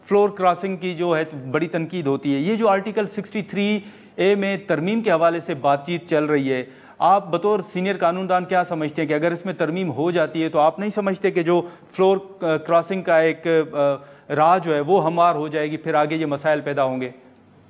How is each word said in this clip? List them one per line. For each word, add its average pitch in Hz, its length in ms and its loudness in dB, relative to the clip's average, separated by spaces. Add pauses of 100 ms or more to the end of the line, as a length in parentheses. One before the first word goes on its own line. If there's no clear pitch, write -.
फ्लोर 202 220 4
क्रॉसिंग 185 480 0
की 180 160 -6
जो 170 180 0
है, 156 380 -4
बड़ी 151 160 0
तनकीद 165 400 -4
होती 139 260 0
है। 139 80 0
ये 196 160 0
जो 226 100 0
आर्टिकल 202 400 0
सिक्सटी 202 360 -8
थ्री 202 420 -2 (340)
ए 185 160 2
में 196 320 -4
तरमीम 185 360 0
के 220 80 0
हवाले 165 300 2
से 170 140 -8
बातचीत 143 540 -2
चल 151 160 2
रही 143 240 0
है, 127 200 -4 (320)
आप 190 340 4
बतौर 202 280 0
सीनियर 185 340 -4
कानूनदान 185 480 0
क्या 180 200 0
समझते 160 380 -4
हैं 147 60 -2
कि 151 60 0
अगर 160 180 0
इसमें 175 240 -6
तरमीम 175 320 -2
हो 147 240 -2
जाती 165 280 0
है, 160 80 0
तो 160 100 -2
आप 160 220 4
नहीं 208 100 -4
समझते 196 400 -2
कि 170 120 0
जो 170 300 0 (200)
फ्लोर, 190 500 0
अ, 160 140 0
क्रॉसिंग 170 480 0
का 165 160 4
एक, 160 260 0
अ, 143 880 -2
राह 160 240 4
जो 160 160 -2
है, 143 60 0
वो 165 180 2
हमवार 170 380 2
हो 151 120 -4
जाएगी, 151 280 -4
फिर 151 200 -2
आगे 151 200 2
ये 160 100 -2
मसाइल 147 340 0
पैदा 143 220 -2
होंगे? 127 420 -4 (440)